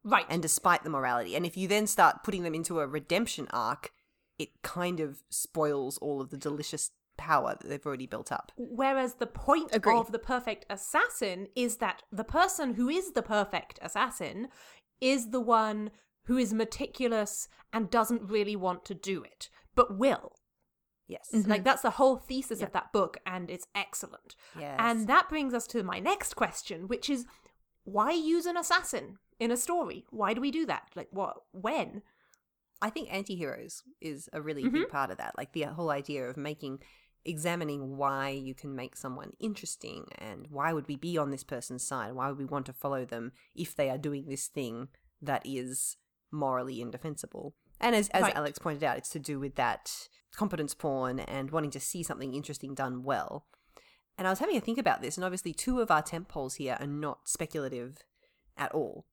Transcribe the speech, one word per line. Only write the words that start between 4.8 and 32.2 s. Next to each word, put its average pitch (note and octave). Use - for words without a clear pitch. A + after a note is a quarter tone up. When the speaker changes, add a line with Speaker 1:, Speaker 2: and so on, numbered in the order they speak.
Speaker 2:
of C#3+
spoils C#3+
all C#3
of C3
the C#3+
delicious D3
power C#3+
that -
they've C#3+
already C3
built -
up. -
Speaker 1:
Whereas C4
the -
point D#4
Speaker 3:
Agree. A3
Speaker 1:
of A3+
The A3+
Perfect A#3+
Assassin G3+
is A#3+
that -
the G#3+
person D#4
who B3
is F4+
the A3+
perfect G#3
assassin G3+
is B3+
the B3+
one G#3+
who A#3+
is A3
meticulous A3+
and A3
doesn't A3
really G#3
want F3+
to G3
do F#3
it, -
but A#3+
will. B3+
Speaker 2:
Yes. -
Speaker 3:
Mm-hmm. G#3+
Speaker 1:
Like, G#3
that's C4+
the A#3
whole C4
thesis B3+
Speaker 2:
Yeah. G3+
Speaker 1:
of -
that -
book, F#3
and F#3
it's F3+
excellent. -
Speaker 2:
Yes. C#3+
Speaker 1:
And A3+
that F4
brings C#4+
us A#3
to A#3
my F#3
next F#4
question, F#3
which B3
is, B3
why G#3
use E4+
an F4
assassin F4
in A#3+
a B3
story? D4
Why G#3+
do A#3+
we C#4
do D#4+
that? -
Like, -
what? F#3+
When? G#3